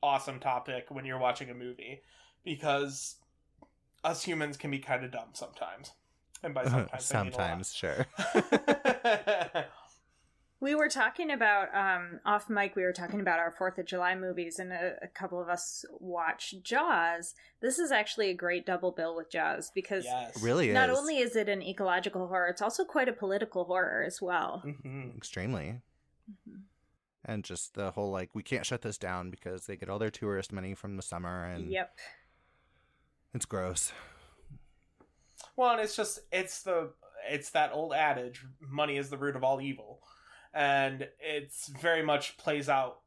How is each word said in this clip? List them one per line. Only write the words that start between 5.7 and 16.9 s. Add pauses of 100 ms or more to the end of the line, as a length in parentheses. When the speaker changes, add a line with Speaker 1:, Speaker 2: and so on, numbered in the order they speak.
Speaker 1:
And
by
Speaker 2:
<laughs>
Speaker 1:
sometimes,
I
mean
a
lot.
Speaker 2:
Sometimes,
sure. (280)
Speaker 1:
<laughs> (920)
Speaker 3:
We
were
talking
about,
um,
off
mic,
we
were
talking
about
our
Fourth
of
July
movies,
and
a,
a
couple
of
us (160)
watched
Jaws. (260)